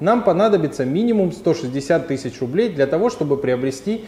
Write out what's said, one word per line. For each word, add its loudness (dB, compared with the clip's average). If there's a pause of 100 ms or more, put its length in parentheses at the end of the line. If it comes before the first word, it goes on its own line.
нам 2
понадобится 2
минимум 2
сто 0
шестьдесят -2
тысяч -6
рублей 0
для 0
того, 0
чтобы 0
приобрести -2